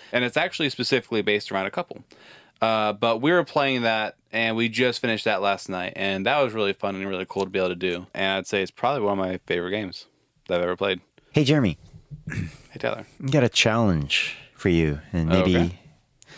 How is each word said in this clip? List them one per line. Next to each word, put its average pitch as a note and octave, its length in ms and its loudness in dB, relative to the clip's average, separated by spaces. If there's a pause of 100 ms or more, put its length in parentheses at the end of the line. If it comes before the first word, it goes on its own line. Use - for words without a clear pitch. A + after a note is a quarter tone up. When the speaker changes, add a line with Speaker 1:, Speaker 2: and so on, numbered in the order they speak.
(140)
Speaker 1:
And B2 100 2
it's B2 140 -4
actually D#3+ 320 -2
specifically A#2 520 0
based G#2 300 0
around F#2+ 140 -2
a G2 60 -6
couple. - 320 -8 (580)
Uh, A2 320 2
but A2+ 240 2
we C#3+ 160 2
were F3 100 4
playing C3+ 380 0
that, A2 340 0 (160)
and A2+ 240 0
we A#2 140 0
just A#2 320 0
finished A2+ 240 -2
that G2+ 160 0
last G2 260 -2
night, F#2 300 -6
and G2 280 -4
that C#3+ 160 2
was A#2 120 0
really G#2 180 0
fun G2 240 -6
and F#2+ 100 -6
really F#2+ 220 -6
cool G2 160 -2
to F#2+ 60 -4
be F#2+ 100 -2
able F#2 80 2
to F2+ 80 -4
do. F2+ 380 -4
And F#2+ 240 -2
I'd F#2 100 -6
say G2+ 140 0
it's F#2 100 -4
probably C3 300 -2
one G2+ 180 0
of F#2 60 -2
my F#2 200 -4
favorite F2 260 -2
games G2+ 340 -8 (420)
that F2+ 120 0
I've F2 40 0
ever F2+ 140 -2
played. F#2+ 240 -2 (320)
Speaker 2:
Hey, D3+ 100 2
Jeremy. B2+ 340 2 (540)
Speaker 1:
Hey, - 480 -10
Tyler. - 260 -4 (160)
Speaker 2:
I C3+ 80 -4
got C#3 140 4
a A#2 60 4
challenge G#2 880 2 (180)
for - 140 0
you D#2 320 4 (100)
and E2 180 0
Speaker 1:
Oh, E2+ 100 4
Speaker 2:
maybe F#2 180 4
Speaker 1:
okay. E2+ 220 0 (580)